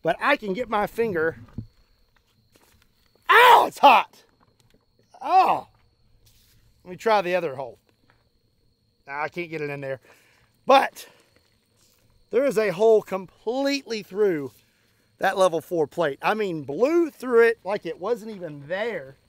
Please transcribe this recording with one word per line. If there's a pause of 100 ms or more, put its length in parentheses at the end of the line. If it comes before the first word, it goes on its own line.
But
I
can
get
my
finger. (1900)
Ow,
it's
hot. (1000)
Oh. (1120)
Let
me
try
the
other
hole. (1300)
I
can't
get
it
in
there. (640)
But (1200)
there
is
a
hole
completely
through (680)
that
level
four
plate.
I
mean,
blew
through
it
like
it
wasn't
even
there. (120)